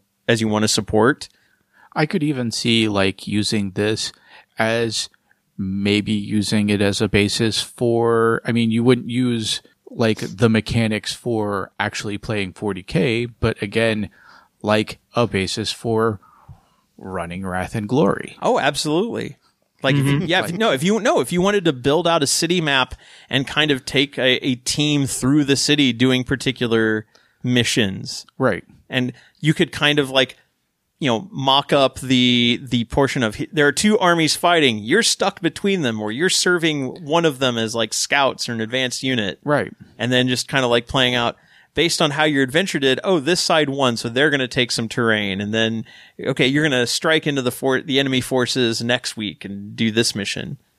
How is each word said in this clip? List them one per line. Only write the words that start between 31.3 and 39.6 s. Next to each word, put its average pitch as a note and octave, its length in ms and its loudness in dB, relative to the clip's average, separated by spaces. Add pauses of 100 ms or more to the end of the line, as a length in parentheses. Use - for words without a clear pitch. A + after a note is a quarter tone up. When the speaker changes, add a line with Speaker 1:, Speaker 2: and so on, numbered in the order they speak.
Speaker 1:
mock C3+ 420 2
up C3+ 260 2
the, B2 600 2
the A#2+ 240 0
portion C3+ 380 0
of, G#2+ 180 -4 (100)
there D3 140 2
are C#3+ 60 4
two G#3+ 260 2
armies E3+ 380 2
fighting. D#3 420 2
You're B2 240 0
stuck - 400 -2
between F3+ 400 -2
them, A2+ 180 -2
or G#2+ 120 -4
you're D#3+ 180 0
serving D#3+ 760 0
one E3 220 2
of C3+ 140 0
them B2 180 0
as, A2+ 160 -2
like, A2+ 200 -2
scouts - 540 0
or B2 60 -4
an A2+ 80 -4
advanced B2 400 -4
unit. A#2+ 420 -2
Speaker 2:
Right. C#3 300 0 (240)